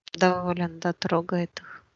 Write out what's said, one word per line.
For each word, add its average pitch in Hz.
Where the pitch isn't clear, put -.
Доволен, 180
да, 175
трогает 175
их. -